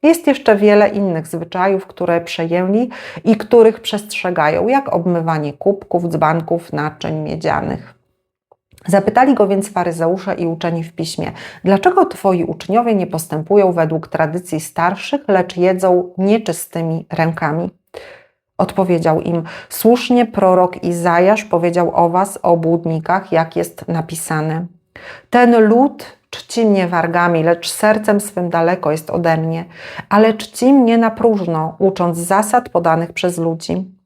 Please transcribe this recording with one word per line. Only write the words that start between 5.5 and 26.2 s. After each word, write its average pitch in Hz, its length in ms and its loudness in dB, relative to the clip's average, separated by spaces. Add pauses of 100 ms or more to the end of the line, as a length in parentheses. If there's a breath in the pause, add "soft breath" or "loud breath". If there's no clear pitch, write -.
kubków, 175 560 -2
dzbanków, 165 640 -2
naczyń 156 480 -6
miedzianych. 156 760 -6 (920)
Zapytali 214 480 2
go 208 120 2
więc 196 260 -2
faryzeusze 175 640 -2
i 170 120 -4
uczeni 165 380 -4
w 165 80 -16
piśmie: - 400 -8 (320 loud breath)
„Dlaczego 330 420 2
twoi 185 380 0
uczniowie 214 500 -2
nie 180 120 0
postępują 165 680 0
według 160 360 -2
tradycji 160 520 -4
starszych, 190 680 -4
lecz 180 280 0
jedzą 180 600 2
nieczystymi 175 920 -2
rękami?” 160 600 -2 (880 loud breath)
Odpowiedział 165 600 0
im: 170 220 -4 (260 loud breath)
„Słusznie 240 580 2
prorok 185 580 2
Izajasz 175 600 2
powiedział 175 500 0
o 175 140 4
was, 185 340 -2
o 175 80 2
obłudnikach, 165 840 0
jak 165 240 0
jest - 320 -6
napisane: 160 760 -4 (640 loud breath)
Ten 240 380 6
lud 247 520 0 (100)